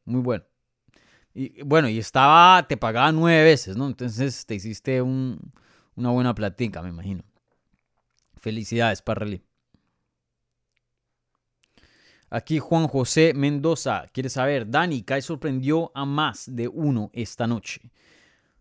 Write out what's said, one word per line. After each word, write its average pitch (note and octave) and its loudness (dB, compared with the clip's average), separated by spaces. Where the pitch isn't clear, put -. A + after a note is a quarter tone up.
muy B2+ -2
bueno. A#2+ -4
Y, - -12
bueno, C#3+ 2
y A2 -2
estaba, D#3+ 6
te C#3 -4
pagaba A#2+ 0
nueve D#3+ 4
veces, C#3 4
¿no? C3+ -4
Entonces B2 -6
te A2 -8
hiciste A2 -4
un, C3 -4
una A#2+ -2
buena B2 2
platica, G2+ -6
me F2+ -10
imagino. F2 -10
Felicidades, A2+ -2
Parra G#2+ -6
Lee. G2 -8
Aquí D#3 -4
Juan D#3+ 0
José C#3+ 2
Mendoza C#3 -2
quiere B2+ -6
saber, C3 -2
Dani, C#3+ -2
Kai C3+ -4
sorprendió D3 -4
a C#3 -6
más C#3+ -4
de A#2 -4
uno B2+ -2
esta A#2 -6
noche. - -8